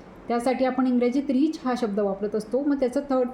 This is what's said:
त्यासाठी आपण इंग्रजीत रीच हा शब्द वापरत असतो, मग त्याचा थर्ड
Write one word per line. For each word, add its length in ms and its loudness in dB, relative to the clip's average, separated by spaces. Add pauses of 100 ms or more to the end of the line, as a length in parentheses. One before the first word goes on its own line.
(280)
त्यासाठी 380 0
आपण 220 0
इंग्रजीत 420 2
रीच 360 2
हा 120 0
शब्द 220 -2
वापरत 360 -2
असतो, 280 -2
मग 120 2
त्याचा 240 0
थर्ड 340 0